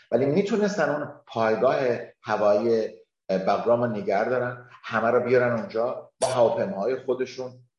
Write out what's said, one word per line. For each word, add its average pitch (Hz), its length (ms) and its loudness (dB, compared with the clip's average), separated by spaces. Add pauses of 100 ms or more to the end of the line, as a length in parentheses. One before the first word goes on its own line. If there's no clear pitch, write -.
(120)
ولی 123 140 2
می‌تونستن 196 640 0
اون 147 220 -4 (160)
پایگاه 113 500 2 (460)
هوایی، 107 640 2 (420)
اه، 95 80 2
بغرام 101 460 2
رو 120 80 0
نگه 104 380 -2
دارن، 123 400 -4 (140)
همه 113 240 -2
رو 120 160 2
بیارن 123 360 2
اونجا 110 520 -6 (100)
با 135 60 0
هواپیماهای 113 680 0
خودشون. 127 560 -6 (280)